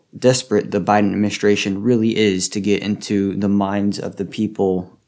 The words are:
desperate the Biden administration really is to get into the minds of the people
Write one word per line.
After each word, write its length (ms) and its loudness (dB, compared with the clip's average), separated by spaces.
desperate 540 2
the 100 0
Biden 300 2
administration 720 0
really 340 2
is 320 0
to 100 -6
get 220 0
into 540 -2
the 120 -2
minds 520 0
of 160 -8
the 100 -6
people 720 -2